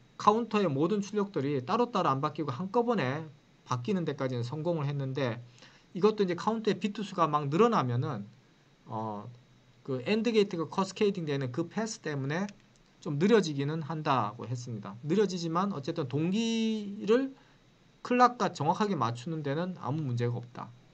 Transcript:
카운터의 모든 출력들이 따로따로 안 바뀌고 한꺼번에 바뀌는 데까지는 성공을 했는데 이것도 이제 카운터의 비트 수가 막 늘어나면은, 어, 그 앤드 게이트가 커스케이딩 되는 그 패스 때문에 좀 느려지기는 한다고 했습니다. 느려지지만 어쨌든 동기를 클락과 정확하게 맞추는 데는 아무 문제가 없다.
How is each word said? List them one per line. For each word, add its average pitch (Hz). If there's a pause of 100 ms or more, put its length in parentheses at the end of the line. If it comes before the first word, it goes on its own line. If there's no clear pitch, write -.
(180)
카운터의 214
모든 170
출력들이 151
따로따로 208
안 139
바뀌고 147
한꺼번에 160 (380)
바뀌는 156
데까지는 131
성공을 151
했는데 135 (500)
이것도 208
이제 180
카운터의 220
비트 208
수가 175
막 147
늘어나면은, 151 (600)
어, 110 (540)
그 127
앤드 220
게이트가 196
커스케이딩 196
되는 139
그 165
패스 214
때문에 151 (540)
좀 147
느려지기는 160
한다고 127
했습니다. 110
느려지지만 180
어쨌든 151
동기를 214 (680)
클락과 240
정확하게 185
맞추는 147
데는 165
아무 143
문제가 120
없다. - (240)